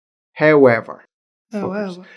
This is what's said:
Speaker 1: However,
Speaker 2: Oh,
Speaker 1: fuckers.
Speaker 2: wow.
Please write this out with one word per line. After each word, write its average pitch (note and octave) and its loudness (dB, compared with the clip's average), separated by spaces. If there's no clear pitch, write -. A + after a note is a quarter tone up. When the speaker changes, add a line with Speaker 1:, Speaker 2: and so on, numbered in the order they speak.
Speaker 1:
However, C#3 2
Speaker 2:
Oh, G#3+ -8
Speaker 1:
fuckers. F#3 -10
Speaker 2:
wow. F#3 -20